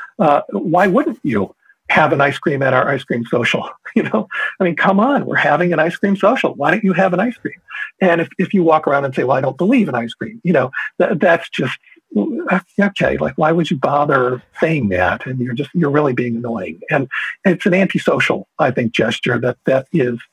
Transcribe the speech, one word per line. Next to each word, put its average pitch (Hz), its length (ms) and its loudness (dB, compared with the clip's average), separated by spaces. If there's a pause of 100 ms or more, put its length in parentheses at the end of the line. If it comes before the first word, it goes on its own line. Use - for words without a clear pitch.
(180)
Uh, 147 240 4 (100)
why 190 360 2
wouldn't 233 360 0
you 110 300 -2 (360)
have 156 240 4
an 139 80 2
ice 139 180 0
cream 139 240 -2
at 131 100 2
our 127 160 2
ice 135 140 -2
cream 117 220 -2
social? - 500 -2
<laughs> - 40 -20 (140)
You 208 100 2
know, - 260 -2 (320)
I - 20 2
mean, 170 140 0
come 196 240 2
on, 247 240 2
we're - 100 -4
having 160 380 2
an 151 60 0
ice 170 180 0
cream 202 180 0
social. 208 400 2
Why 143 160 0
don't 208 140 0
you 190 80 2
have 185 200 2
an 175 60 0
ice 233 160 -2
cream? - 240 -12 (400)
And 170 220 4
if, - 160 -4
if 180 160 -2
you 185 100 4
walk 156 240 4
around 139 160 2
and 135 100 -4
say, 143 120 0
"Well, 127 100 2
I 131 60 0
don't 135 160 -2
believe 202 320 2
in 127 60 -4
ice 117 180 -4
cream," - 320 -12
you 175 80 2
know, 131 180 2 (260)
th-, 180 220 0
that's 170 300 2
just, - 280 -4 (1000)
okay, 139 380 0
like, 151 200 -4
why 156 140 2
would 165 180 0
you 170 60 0
bother 135 680 0 (200)
saying 156 280 0
that? 92 360 -2
And 131 160 -6
you're 123 120 -4
just, 131 200 -6
you're 160 160 2
really 143 240 2
being 120 240 -2
annoying. 110 420 -8 (100)
And 131 200 -2 (340)
it's 185 220 0
an 185 80 2
antisocial, 170 760 0 (120)
I 139 120 2
think, 120 220 -2
gesture 131 460 0
that, 123 260 -2
that 131 260 0
is 123 260 0 (160)